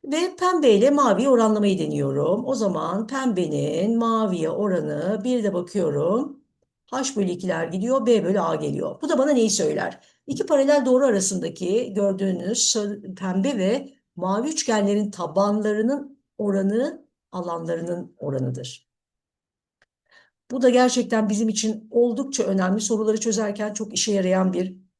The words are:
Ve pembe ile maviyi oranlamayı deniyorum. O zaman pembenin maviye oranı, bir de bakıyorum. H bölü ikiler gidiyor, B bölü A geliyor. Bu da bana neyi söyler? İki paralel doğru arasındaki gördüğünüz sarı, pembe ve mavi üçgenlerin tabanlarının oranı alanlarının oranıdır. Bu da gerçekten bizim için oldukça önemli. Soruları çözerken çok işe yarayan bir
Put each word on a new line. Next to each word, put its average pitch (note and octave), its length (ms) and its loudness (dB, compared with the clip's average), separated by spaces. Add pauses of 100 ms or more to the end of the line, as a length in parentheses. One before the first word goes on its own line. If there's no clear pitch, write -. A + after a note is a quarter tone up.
Ve E4 300 -2
pembe F4 360 4
ile G#3 180 6
maviyi C4+ 400 4
oranlamayı G#3+ 500 4
deniyorum. D3 680 -2
O C4 100 -2
zaman F#3+ 520 -2
pembenin F#3 880 -2
maviye A3 520 0
oranı, F3 760 -2
bir B3 200 0
de G3 100 0
bakıyorum. F3 880 -2 (500)
H B3+ 240 -4
bölü F#3+ 160 0
ikiler F3 360 -4
gidiyor, A3 380 -2
B A3 180 4
bölü F#3+ 180 2
A E3 140 0
geliyor. D3 460 -6
Bu D4 80 -6
da D#4 80 2
bana C#4 140 4
neyi A3+ 180 4
söyler? D3+ 500 -2 (280)
İki - 180 -4
paralel C#4 400 4
doğru B3+ 200 4
arasındaki F#3+ 880 0
gördüğünüz F#3+ 760 0
sarı, G3+ 460 -4
pembe F#3+ 420 -2
ve G#3+ 360 -2 (220)
mavi G3 320 -2
üçgenlerin G#3 640 0
tabanlarının G#3 1080 -2 (180)
oranı G#3 680 0 (260)
alanlarının E3+ 840 -6
oranıdır. C3 720 -6 (1600)
Bu B3 100 -2
da B3+ 80 8
gerçekten A#3+ 600 2
bizim A3 200 0
için A3 420 -4
oldukça A#3+ 520 0
önemli. F#3+ 380 0
Soruları A3 380 0
çözerken G#3 540 -2
çok G#3+ 200 -10
işe - 180 -2
yarayan F#3 420 2
bir F3+ 240 -4 (220)